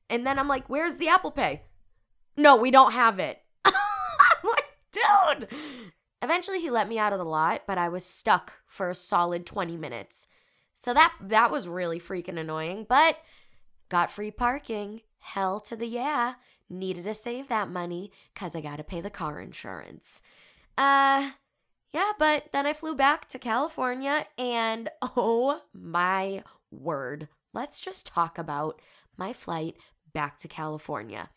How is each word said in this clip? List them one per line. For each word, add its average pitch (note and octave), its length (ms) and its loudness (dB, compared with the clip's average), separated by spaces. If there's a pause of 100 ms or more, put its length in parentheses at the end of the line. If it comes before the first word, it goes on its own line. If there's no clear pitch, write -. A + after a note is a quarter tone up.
And A#3+ 180 -2
then C4+ 120 0
I'm C#4 100 0
like, C4+ 200 -2
"Where's D4+ 280 -2
the D#4 120 -2
Apple E4+ 220 4
Pay?" D#3+ 320 -2 (760)
"No, C#4+ 200 10
we A#3+ 140 4
don't B3+ 220 10
have A3+ 260 4
it." D#3 240 -6 (100)
<laughs> - 120 -2
I'm - 80 8 (720)
like, - 280 0 (220)
"Dude." D4+ 560 4 (760)
Eventually, F4 380 -2
he D#4+ 100 -4
let A3 180 0
me A3+ 100 -4
out G#3 140 2
of G3 60 0
the F3+ 60 -4
lot, D#3+ 420 0
but G3 100 -4
I F3 140 0
was F3+ 120 -4
stuck - 520 0 (120)
for - 220 -6
a F3+ 60 -4
solid F3 500 0
twenty F3 320 -6
minutes. B2 500 -10 (480)
So - 200 -4
that, D#4+ 260 6
that G#3+ 300 4
was G3 180 -4
really E3+ 320 -4
freaking E3+ 380 -8
annoying, D#3+ 500 -6
but D4+ 300 4 (720)
got F3 200 0
free G#3 200 -8
parking. A3+ 720 -4 (160)
Hell G3 420 -4
to A3+ 160 -10
the A3+ 100 -6
yeah. B3 480 -2 (360)
Needed F#3 340 -6
to G#3+ 100 -4
save B3 340 -6
that G#3+ 200 -2
money F3 420 -8 (240)
'cause E3+ 220 -8
I D#3 60 -6
gotta D3 200 -8
pay E3+ 200 -8
the G3 80 -8
car D3+ 280 -8
insurance. - 840 -10 (540)
Uh, C#4 560 4 (600)
yeah, G4 260 0
but D4+ 340 2
then C#4 140 0
I D4 60 0
flew D#4 220 -8
back C#4 340 2
to - 100 -10
California, C4 880 -2 (120)
and A#3 580 -2
<laughs> - 60 -20
oh A#3+ 600 0 (100)
my F#3 720 -2 (280)
word. C#3+ 580 -8 (240)
Let's B3 280 -6
just - 260 -2
talk E3 320 -2
about D#3 420 -6 (360)
my G3 160 -8
flight E3 440 -8 (360)
back D3 260 -6
to D#3+ 100 -14
California. C#3 880 -8